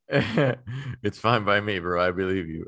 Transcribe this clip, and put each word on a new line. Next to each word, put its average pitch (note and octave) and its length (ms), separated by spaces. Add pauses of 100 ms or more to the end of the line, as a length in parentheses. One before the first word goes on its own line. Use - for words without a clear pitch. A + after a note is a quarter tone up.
eh, B2 500 (460)
it's G#2 160
fine A2+ 220
by G2+ 200
me, G#2 180
bro, F2 220
I F2+ 100
believe F#2 400
you. E2 160